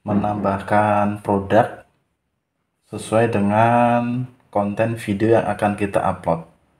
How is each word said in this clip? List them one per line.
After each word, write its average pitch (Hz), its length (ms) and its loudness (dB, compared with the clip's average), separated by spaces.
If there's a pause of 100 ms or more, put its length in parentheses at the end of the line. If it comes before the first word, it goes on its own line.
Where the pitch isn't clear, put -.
Menambahkan 104 1200 0
produk 98 640 0 (1040)
sesuai 110 480 0
dengan 120 880 2 (240)
konten 104 480 -2
video 110 400 0
yang 104 80 2
akan 104 320 -2
kita 98 240 -2
upload. 82 480 -4 (320)